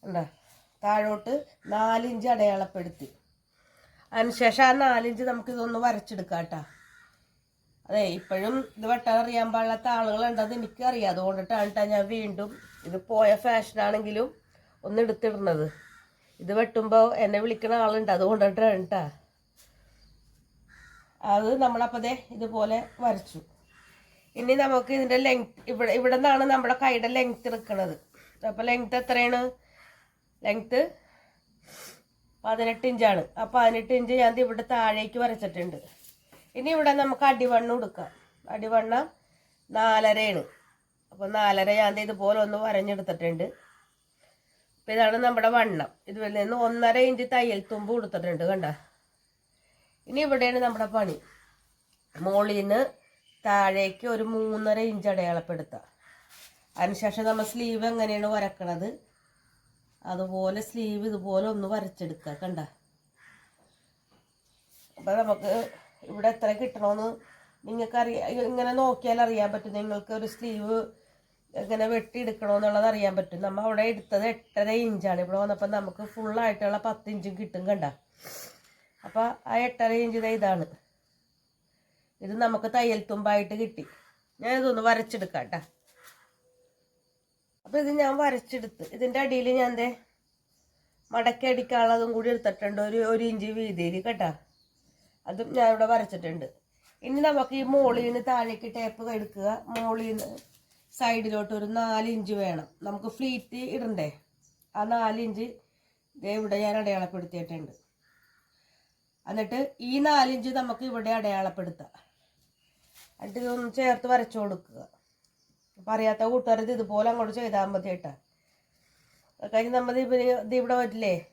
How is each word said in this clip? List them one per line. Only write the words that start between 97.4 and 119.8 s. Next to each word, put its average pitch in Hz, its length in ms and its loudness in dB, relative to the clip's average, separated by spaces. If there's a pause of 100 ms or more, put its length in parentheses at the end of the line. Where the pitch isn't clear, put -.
ഈ - 20 -2 (100)
മോളീന്ന് 240 480 4 (100)
താഴേക്ക് 226 460 -2
ടേപ്പ് 226 400 -6
എടുക്കുക. 202 320 -4 (260)
മോളീന്ന് 226 540 -4 (720)
സൈഡിലോട്ട് 214 600 -2
ഒരു 208 100 -6 (100)
നാല് 220 360 0
ഇഞ്ച് 202 280 -4
വേണം. 165 260 -4 (180)
നമുക്ക് 208 300 -8
ഫ്ലീറ്റ് 254 440 -6 (140)
ഇടണ്ടേ? 208 340 -4 (680)
ആ 208 60 -2 (120)
നാല് 226 320 0
ഇഞ്ച് 214 200 -6 (760)
ദേ 202 160 -4
ഇവിടെ 202 260 -2
ഞാൻ 208 180 -2
അടയാളപ്പെടുത്തിയിട്ടുണ്ട്. 175 920 -6 (1500)
എന്നിട്ട് 214 300 -4 (320)
ഈ - 20 -2 (140)
നാല് 269 300 4
ഇഞ്ച് 240 120 -6 (120)
നമുക്ക് 240 280 -6
ഇവിടെ 226 300 -4
അടയാളപ്പെടുത്താം. 190 720 -6 (1300)
എന്നിട്ട് 208 220 -10
ഇതൊന്ന് 247 360 -4
ചേർത്ത് 247 340 2
വരച്ചു 233 280 2
കൊടുക്കുക. 190 400 -8 (1000)
അപ്പൊ 190 180 -14
അറിയാത്ത 220 360 2
കൂട്ടുകാർ 240 320 2
ഇത് 226 120 -4
ഇതുപോലെ 214 360 0
അങ്ങോട്ട് 226 260 -2
ചെയ്താൽ 202 360 -2
മതി, 190 160 -4
കേട്ടാ. 180 220 -8 (1300)
അത് 208 140 -10
കഴിഞ്ഞ് 233 240 2
നമ്മൾ 247 260 0